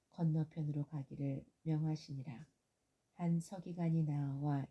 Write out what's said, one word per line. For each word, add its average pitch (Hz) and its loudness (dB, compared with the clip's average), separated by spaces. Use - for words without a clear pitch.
건너편으로 156 0
가기를 139 -4
명하시니라. 151 -2
한 170 2
서기관이 170 0
나와 143 0